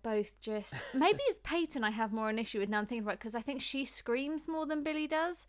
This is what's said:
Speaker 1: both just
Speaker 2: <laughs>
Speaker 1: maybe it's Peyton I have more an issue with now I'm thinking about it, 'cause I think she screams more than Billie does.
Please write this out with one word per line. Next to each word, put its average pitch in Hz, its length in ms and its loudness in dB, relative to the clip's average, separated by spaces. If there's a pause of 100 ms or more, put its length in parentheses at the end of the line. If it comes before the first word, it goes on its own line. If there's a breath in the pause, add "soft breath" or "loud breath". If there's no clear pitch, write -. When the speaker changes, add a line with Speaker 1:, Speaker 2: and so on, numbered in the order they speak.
Speaker 1:
both 214 380 0
just 214 340 -4 (100)
Speaker 2:
<laughs> - 80 -10
Speaker 1:
maybe 320 320 6
it's 453 180 2
Peyton 311 400 0
I 214 60 4
have 220 240 0
more 220 160 0
an 214 80 0
issue 220 220 -2
with 202 100 2
now 208 100 2
I'm 208 60 0
thinking 226 180 -4
about 202 120 -2
it, - 40 -12
'cause 220 140 -8
I 233 80 -2
think 269 220 -4
she 277 200 -2
screams 277 640 -2
more 311 200 -2
than 302 160 0
Billie 311 240 0
does. 330 420 0